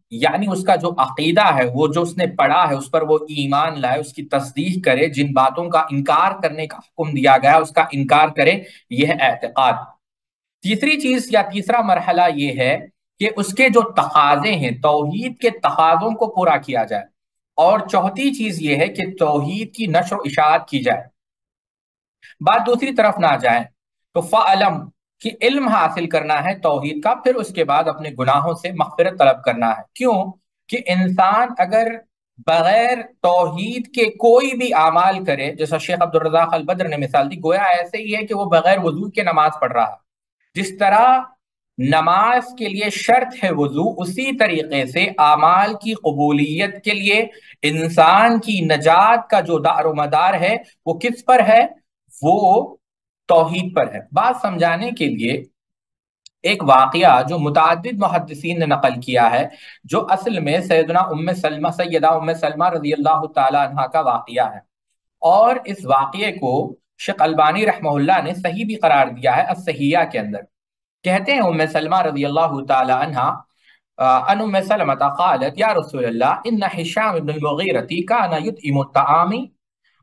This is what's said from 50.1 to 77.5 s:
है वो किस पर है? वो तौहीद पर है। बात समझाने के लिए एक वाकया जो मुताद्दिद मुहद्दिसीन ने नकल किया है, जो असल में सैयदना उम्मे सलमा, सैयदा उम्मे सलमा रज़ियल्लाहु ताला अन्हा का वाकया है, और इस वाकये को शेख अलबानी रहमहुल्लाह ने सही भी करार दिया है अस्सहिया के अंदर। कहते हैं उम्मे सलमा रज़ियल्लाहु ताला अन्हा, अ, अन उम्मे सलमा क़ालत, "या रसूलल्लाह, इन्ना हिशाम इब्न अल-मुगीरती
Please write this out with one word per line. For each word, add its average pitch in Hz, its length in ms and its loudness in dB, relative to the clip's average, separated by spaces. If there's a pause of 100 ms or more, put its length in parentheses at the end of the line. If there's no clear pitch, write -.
है 190 300 -2 (220)
वो 165 80 -2
किस 240 280 -6
पर 254 180 6
है? 220 360 4 (460)
वो 196 580 2 (480)
तौहीद 175 480 2
पर 135 180 0
है। - 180 -14
बात 233 300 0
समझाने 180 500 -2
के 160 140 -4
लिए 113 440 -6 (960)
एक 185 180 0
वाकया 139 600 6
जो 160 160 -4
मुताद्दिद 170 600 0
मुहद्दिसीन 165 600 -4
ने 156 60 0
नकल 135 300 0
किया 123 300 0
है, 123 240 0 (360)
जो - 120 -2
असल 190 420 -2
में 156 220 -2
सैयदना 170 380 2
उम्मे 170 340 -4
सलमा, 156 360 -4
सैयदा 165 400 0
उम्मे 160 240 -2
सलमा 160 340 -2
रज़ियल्लाहु 156 580 0
ताला 139 380 0
अन्हा 139 220 -4
का 156 140 -2
वाकया 120 440 -2
है, 104 180 -6 (600)
और 220 440 4
इस 190 180 -10
वाकये 165 480 -2
को 131 500 -4 (180)
शेख - 220 -4
अलबानी 160 420 2
रहमहुल्लाह 156 580 0
ने 175 120 -6
सही 185 300 -6
भी 214 100 -6
करार 143 360 2
दिया 123 220 -2
है 160 140 2
अस्सहिया 160 580 -2
के 131 140 -6
अंदर। 104 280 -8 (580)
कहते 190 280 0
हैं 269 80 2
उम्मे 160 260 0
सलमा 160 340 0
रज़ियल्लाहु 143 600 -2
ताला 131 340 0
अन्हा, 131 520 -2 (520)
अ, 131 300 2
अन 202 120 2
उम्मे 196 220 0
सलमा 190 320 0
क़ालत, 143 640 0
"या 220 140 0
रसूलल्लाह, 135 760 -2
इन्ना 208 180 -2
हिशाम 175 500 -4
इब्न 151 160 -4
अल-मुगीरती 156 720 -4